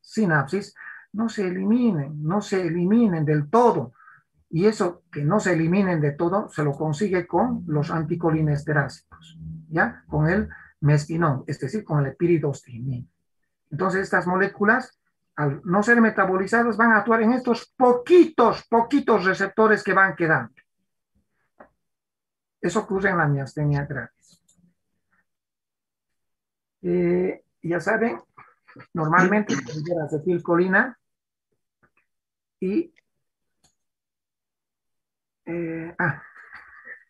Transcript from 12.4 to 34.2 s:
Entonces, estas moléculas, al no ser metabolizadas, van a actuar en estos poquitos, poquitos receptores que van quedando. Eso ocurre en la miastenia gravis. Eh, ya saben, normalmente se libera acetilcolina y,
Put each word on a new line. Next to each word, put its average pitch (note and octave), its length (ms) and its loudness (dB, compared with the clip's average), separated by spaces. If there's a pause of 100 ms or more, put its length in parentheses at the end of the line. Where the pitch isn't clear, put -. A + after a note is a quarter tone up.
Entonces, F#3 320 -2
estas F#3 240 0
moléculas, G3+ 760 0 (360)
al D3 280 -4
no G3 200 0
ser A#3 180 4
metabolizadas, G#3 720 0
van A#3 160 4
a G#3+ 60 6
actuar A3+ 240 2
en A3 120 4
estos B3 440 -2
poquitos, B3 880 4
poquitos A#3 560 2
receptores G3 600 2
que G3 100 -2
van F#3+ 220 4
quedando. D#3 400 0 (2000)
Eso F3+ 200 -2
ocurre G3 320 -2
en F3+ 60 0
la D#3 100 2
miastenia C#3+ 580 -2
gravis. - 560 -14 (2500)
Eh, F3+ 640 -2 (160)
ya E3 180 -4
saben, A3 400 -2 (760)
normalmente F#3 640 0
se D#3 240 -10
libera D#3+ 260 -4
acetilcolina F3 920 0 (1600)
y, G3 320 -4 (2500)